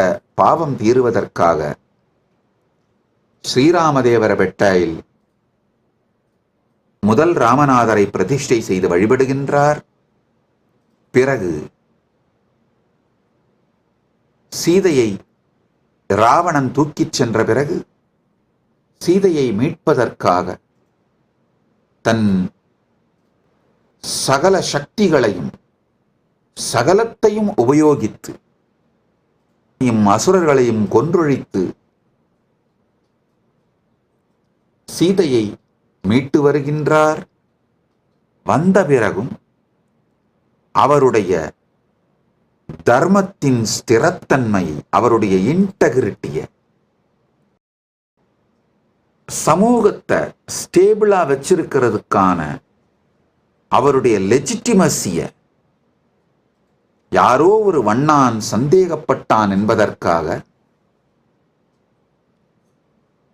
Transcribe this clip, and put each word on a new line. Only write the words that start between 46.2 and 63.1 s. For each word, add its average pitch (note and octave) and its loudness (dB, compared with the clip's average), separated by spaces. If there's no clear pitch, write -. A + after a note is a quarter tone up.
சமூகத்தை G3 0
ஸ்டேபிளா G3+ 2
வச்சிருக்கிறதுக்கான B2 0
அவருடைய B2 2
லெஜிட்டிமசிய, D3 0
யாரோ B2 4
ஒரு F#3 0
வண்ணான் B2+ 0
சந்தேகப்பட்டான் C3 0
என்பதற்காக G2 0